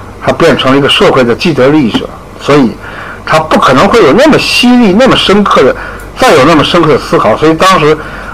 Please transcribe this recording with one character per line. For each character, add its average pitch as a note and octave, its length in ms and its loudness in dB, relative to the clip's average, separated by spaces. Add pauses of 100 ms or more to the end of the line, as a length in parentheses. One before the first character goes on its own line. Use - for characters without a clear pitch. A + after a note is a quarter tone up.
(220)
他 - 80 -4
变 C3+ 280 2
成 C3 140 0
了 C#3 60 2
一 - 20 0
个 C#3+ 80 0
社 F3+ 220 0
会 C3 140 2
的 A#2 100 0
既 D#3+ 200 -2
得 C3 140 2
利 D3 200 2
益 - 100 -6
者， - 80 -10 (340)
所 - 140 -2
以 C3+ 160 2 (560)
他 D#3+ 140 0
不 - 180 -2
可 - 140 0
能 D3+ 160 0
会 A#3 160 2
有 C#3 80 4
那 B3+ 160 4
么 A3 100 4
犀 - 300 0
利、 B3 240 4
那 A#3+ 160 2
么 F3 80 2
深 G3+ 260 2
刻 G3 220 2
的， B2+ 100 0 (420)
再 - 180 2
有 C3+ 100 4
那 E3 100 4
么 D3 80 2
深 F3 180 0
刻 D#3 120 2
的 A#2+ 60 2
思 - 200 -2
考。 G#2+ 180 0
所 D#3 120 0
以 D#3+ 60 2
当 F#3 260 2
时 D3+ 180 0 (360)